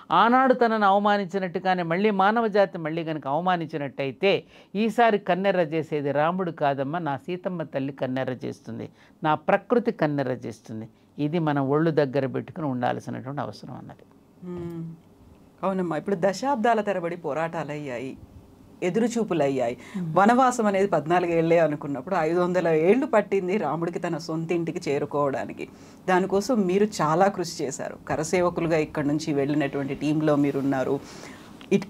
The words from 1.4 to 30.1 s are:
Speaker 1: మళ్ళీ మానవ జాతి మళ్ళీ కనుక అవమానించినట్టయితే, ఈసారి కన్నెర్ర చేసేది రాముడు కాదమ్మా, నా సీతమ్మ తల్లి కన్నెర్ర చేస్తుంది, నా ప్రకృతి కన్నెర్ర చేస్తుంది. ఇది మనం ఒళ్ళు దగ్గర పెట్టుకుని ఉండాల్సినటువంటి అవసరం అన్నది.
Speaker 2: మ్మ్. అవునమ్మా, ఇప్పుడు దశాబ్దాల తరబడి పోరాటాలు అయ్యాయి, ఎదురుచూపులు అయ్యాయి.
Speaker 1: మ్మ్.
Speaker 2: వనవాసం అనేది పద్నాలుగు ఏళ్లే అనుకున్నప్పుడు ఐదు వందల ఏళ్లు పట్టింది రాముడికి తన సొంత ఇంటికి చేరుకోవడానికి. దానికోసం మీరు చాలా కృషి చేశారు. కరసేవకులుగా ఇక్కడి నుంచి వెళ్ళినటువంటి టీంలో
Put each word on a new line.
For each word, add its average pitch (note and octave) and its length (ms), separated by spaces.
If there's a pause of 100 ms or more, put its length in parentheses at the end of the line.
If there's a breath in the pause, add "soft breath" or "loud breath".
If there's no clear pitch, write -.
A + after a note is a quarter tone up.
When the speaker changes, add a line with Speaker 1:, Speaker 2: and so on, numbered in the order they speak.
Speaker 1:
మళ్ళీ F3+ 280
మానవ G#3 360
జాతి G3 320
మళ్ళీ D#3+ 260
కనుక D3+ 240
అవమానించినట్టయితే, D#3 1160 (300 loud breath)
ఈసారి A3 440
కన్నెర్ర F#3 420
చేసేది D3+ 520
రాముడు E3+ 380
కాదమ్మా, C#3+ 480
నా D3 180
సీతమ్మ F3+ 460
తల్లి C#3 300
కన్నెర్ర B2+ 520
చేస్తుంది, A2+ 440 (360 soft breath)
నా D#3 100
ప్రకృతి G#3+ 580
కన్నెర్ర C#3+ 380
చేస్తుంది. A#2 580 (300 soft breath)
ఇది D3+ 200
మనం C#3+ 320
ఒళ్ళు D#3+ 200
దగ్గర C#3 360
పెట్టుకుని C3 400
ఉండాల్సినటువంటి B2 760
అవసరం - 340
అన్నది. - 300 (400)
Speaker 2:
మ్మ్. E3+ 500 (680)
అవునమ్మా, F3+ 340
ఇప్పుడు G3 220
దశాబ్దాల A3 640
తరబడి F3+ 360
పోరాటాలు D#3+ 540
అయ్యాయి, C3+ 460 (680)
ఎదురుచూపులు F3 600
అయ్యాయి. B2+ 360 (180 loud breath)
Speaker 1:
మ్మ్. E3 200
Speaker 2:
వనవాసం A#3+ 500
అనేది G3 220
పద్నాలుగు F3 420
ఏళ్లే E3 280
అనుకున్నప్పుడు D3+ 600
ఐదు E3 220
వందల F3+ 280
ఏళ్లు F3+ 380
పట్టింది G3 500
రాముడికి E3 420
తన E3+ 180
సొంత E3 360
ఇంటికి E3 380
చేరుకోవడానికి. C#3+ 800 (400 loud breath)
దానికోసం G3 540
మీరు F#3+ 220
చాలా F3+ 440
కృషి F3 360
చేశారు. - 340 (100)
కరసేవకులుగా E3 680
ఇక్కడి D3+ 320
నుంచి D3+ 240
వెళ్ళినటువంటి C#3 600
టీంలో D3+ 420